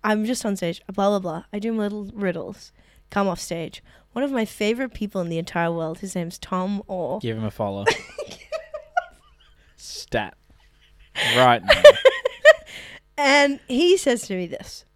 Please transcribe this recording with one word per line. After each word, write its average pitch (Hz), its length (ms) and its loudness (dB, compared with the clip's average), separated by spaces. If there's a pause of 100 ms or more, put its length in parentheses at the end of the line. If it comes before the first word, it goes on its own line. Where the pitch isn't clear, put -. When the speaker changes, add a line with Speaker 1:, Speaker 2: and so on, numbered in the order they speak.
Speaker 1:
I'm 214 220 0
just 240 180 -4
on 202 140 -2
stage, 170 240 -4 (100)
blah, 196 180 0
blah, 208 100 0
blah. 175 240 -8 (100)
I 208 60 -6
do 226 120 -4
my 220 120 -2
little 208 320 -8
riddles. 180 560 -6 (400)
Come 202 160 0
off 180 120 -4
stage. - 440 -10 (300)
One 247 120 -4
of 285 60 -4
my 233 140 -2
favorite 226 500 -4
people 202 260 -6
in 170 80 -4
the 165 80 -4
entire 170 340 -2
world, 165 280 -6
his 190 160 -10
name's 175 240 -8
Tom 190 480 -6
Orr. 180 320 -6
Speaker 2:
Give 113 180 -6
him 110 60 -6
a 104 80 -4
follow. 98 380 -4
Speaker 1:
<laughs> - 1900 -12
Speaker 2:
Stat. - 580 -8 (1000)
Right 123 260 6
now. - 240 4
Speaker 1:
<laughs> 571 40 12 (1300)
And 285 500 4
he 349 300 4
says 240 300 0
to 196 80 -6
me 180 120 -6
this. - 380 -14 (100)